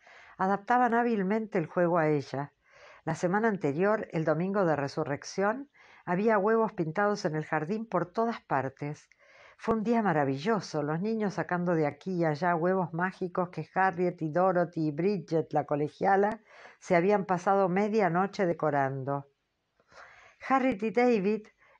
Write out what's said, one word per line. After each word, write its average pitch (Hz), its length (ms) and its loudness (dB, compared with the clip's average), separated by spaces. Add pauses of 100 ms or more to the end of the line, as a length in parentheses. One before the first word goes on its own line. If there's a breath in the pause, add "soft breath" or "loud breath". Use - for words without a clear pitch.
(400 loud breath)
Adaptaban 208 560 2
hábilmente 220 640 0
el 156 80 -2
juego 175 320 2
a 156 80 4
ella. 143 460 -2 (500 loud breath)
La 156 120 -4
semana 202 320 0
anterior, 196 640 0
el 165 140 -2
domingo 180 380 0
de 160 120 2
resurrección, 156 960 -4 (340 loud breath)
había 208 320 2
huevos 220 360 2
pintados 202 520 -2
en 156 100 -2
el 156 100 -4
jardín 165 420 -4
por 165 180 -2
todas 226 360 -4
partes. 143 680 -6 (480 loud breath)
Fue - 160 -2
un 220 100 -2
día 233 200 2
maravilloso, 156 800 0
los 156 180 -2
niños 214 320 -2
sacando 175 400 -2
de 156 140 2
aquí 180 300 -6
y 170 80 2
allá 165 300 2
huevos 180 380 0
mágicos 175 560 -4
que 156 240 -10
Harriet 180 480 0
y 156 100 -4
Dorothy 175 580 0
y - 20 -2
Bridget, 165 600 -2
la 147 140 0
colegiala, 196 760 0 (360 loud breath)
se - 180 0
habían 196 300 4
pasado 196 440 2
media 202 420 2
noche 196 340 0
decorando. 139 800 0 (1200 loud breath)
Harriet 254 360 2
y 220 80 -2
David 220 560 2 (320 soft breath)